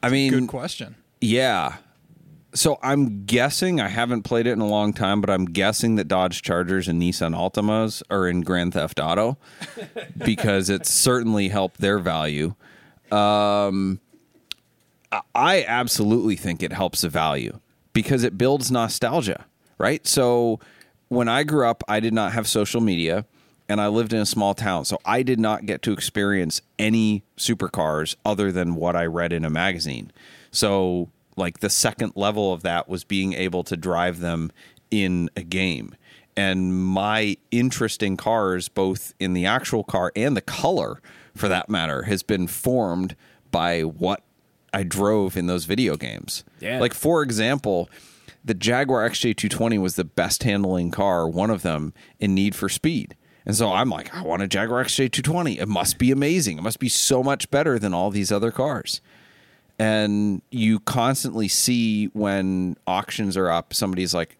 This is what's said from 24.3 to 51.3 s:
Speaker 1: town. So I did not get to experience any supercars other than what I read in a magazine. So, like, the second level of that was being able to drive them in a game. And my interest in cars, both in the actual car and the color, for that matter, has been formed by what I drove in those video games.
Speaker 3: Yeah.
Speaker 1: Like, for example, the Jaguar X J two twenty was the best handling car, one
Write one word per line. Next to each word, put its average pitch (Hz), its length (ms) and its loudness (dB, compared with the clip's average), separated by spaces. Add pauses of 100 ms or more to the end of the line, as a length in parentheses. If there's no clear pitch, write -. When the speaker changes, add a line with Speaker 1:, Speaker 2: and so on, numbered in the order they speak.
Speaker 1:
town. 92 300 -2
So - 200 -4
I 120 200 2
did 123 160 2
not 107 260 0
get 101 160 -4
to 113 100 0
experience 98 680 0 (180)
any 107 460 2 (120)
supercars 80 800 -2 (100)
other 101 280 0
than 87 240 0
what 87 180 0
I 85 120 0
read 85 260 -2
in 82 120 -2
a 78 60 -2
magazine. 78 640 -4 (400)
So, 92 560 0 (280)
like, 87 240 -4
the 101 100 0
second - 440 0
level 101 380 0
of 85 100 -6
that 85 260 -2
was 87 160 -6
being 95 280 -2
able 90 320 -2
to 92 120 -6
drive 87 440 -2
them 85 320 -2 (380)
in 90 460 0
a 90 60 -8
game. 85 520 -4 (420)
And 92 480 0
my 101 520 0 (140)
interest 120 540 0
in 95 120 0
cars, 98 520 0
both 95 500 -2
in 92 140 -2
the 90 140 0
actual 113 360 0
car 90 320 -2
and 123 220 0
the 95 60 0
color, 110 580 -2 (340)
for 104 140 -2
that 90 200 0
matter, 80 340 -2
has 98 200 -2
been 92 240 0
formed 92 680 -2 (340)
by 85 320 0
what 82 400 -2 (500)
I 98 120 -2
drove 98 520 2
in 87 100 0
those 90 180 -2
video 95 320 0
games. 52 480 -10 (160)
Speaker 3:
Yeah. 117 180 -6
Speaker 1:
Like, 123 160 0
for 160 280 2
example, 110 640 0 (560)
the 110 100 0
Jaguar 120 500 2
X 117 160 -2
J 120 120 2
two 101 160 -2
twenty 113 300 0
was 92 180 0
the 90 80 0
best - 400 -2
handling 92 480 2
car, 90 360 2
one 90 220 0